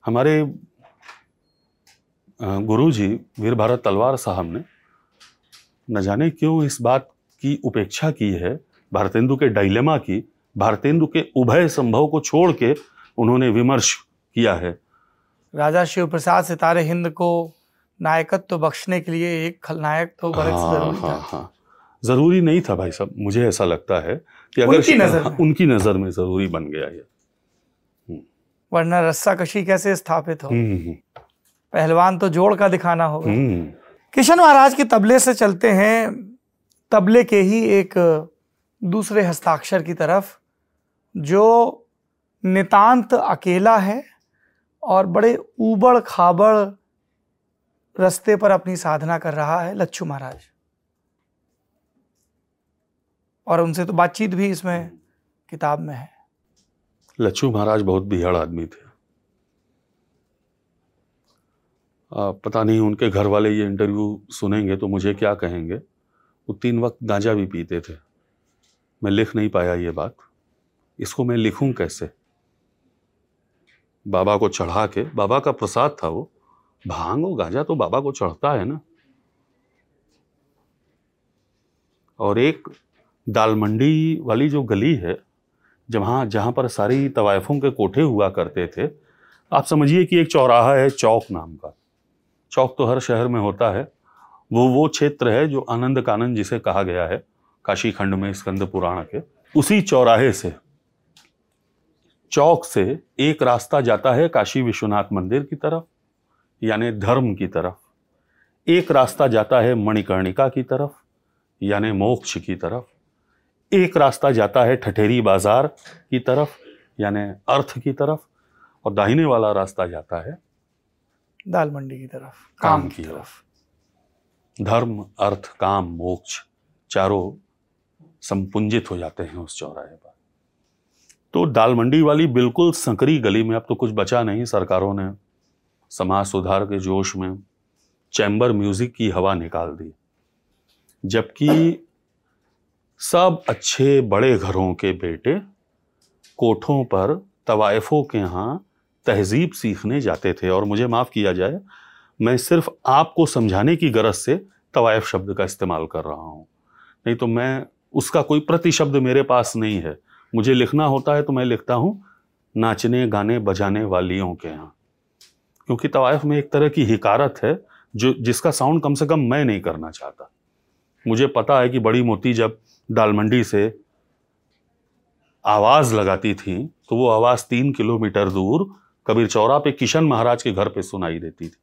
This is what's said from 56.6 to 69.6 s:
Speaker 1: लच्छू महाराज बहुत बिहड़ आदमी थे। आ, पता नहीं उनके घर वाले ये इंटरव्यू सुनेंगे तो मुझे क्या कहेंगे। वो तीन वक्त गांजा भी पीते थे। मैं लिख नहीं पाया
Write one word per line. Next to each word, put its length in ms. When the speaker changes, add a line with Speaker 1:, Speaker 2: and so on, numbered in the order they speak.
Speaker 1:
लच्छू 300
महाराज 320
बहुत 200
बिहड़ 340
आदमी 300
थे। 200
आ, 140
पता 340
नहीं 160
उनके 300
घर 160
वाले 240
ये 140
इंटरव्यू 640
सुनेंगे 460
तो 120
मुझे 260
क्या 200
कहेंगे। 400
वो 40
तीन 260
वक्त 240
गांजा 320
भी 120
पीते 340
थे। 120
मैं 60
लिख 260
नहीं 120
पाया 260